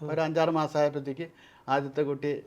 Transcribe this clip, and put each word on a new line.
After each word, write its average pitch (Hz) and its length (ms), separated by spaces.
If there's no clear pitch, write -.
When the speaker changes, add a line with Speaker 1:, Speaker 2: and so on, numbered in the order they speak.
Speaker 1:
ആ. 156 120
Speaker 2:
ഒരു 160 80
അഞ്ചാറ് 160 280
മാസമായപ്പോഴത്തേക്ക് 147 800
ആദ്യത്തെ 139 340
കുട്ടി 143 440